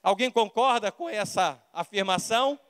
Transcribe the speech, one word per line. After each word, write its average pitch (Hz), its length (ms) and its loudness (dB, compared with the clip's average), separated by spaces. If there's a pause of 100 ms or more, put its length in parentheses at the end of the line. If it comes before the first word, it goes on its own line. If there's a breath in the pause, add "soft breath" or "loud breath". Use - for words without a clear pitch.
Alguém 202 280 0
concorda 226 600 2
com 339 180 -10
essa 190 540 -2 (100)
afirmação? 202 840 -2 (120)